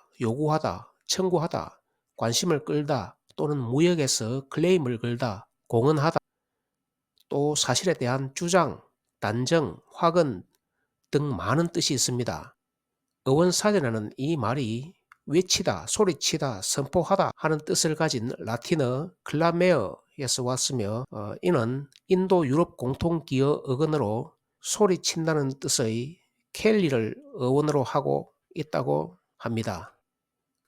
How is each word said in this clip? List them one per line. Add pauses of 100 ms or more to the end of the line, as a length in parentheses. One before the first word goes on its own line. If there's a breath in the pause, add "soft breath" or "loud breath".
(200)
요구하다, (140)
청구하다, (360)
관심을
끌다 (200)
또는
무역에서
클레임을
걸다, (220)
공언하다, (1120)
또
사실에
대한
주장, (380)
단정, (120)
확언 (640)
등
많은
뜻이
있습니다. (720)
어원사전에는
이
말이 (340)
외치다,
소리치다,
선포하다
하는
뜻을
가진
라틴어 (120)
클라메어에서
왔으며,
어,
이는 (200)
인도
유럽
공통
기어 (120)
어근으로 (260)
소리친다는
뜻의 (340)
켈리를 (200)
어원으로
하고 (200)
있다고 (200)
합니다. (680)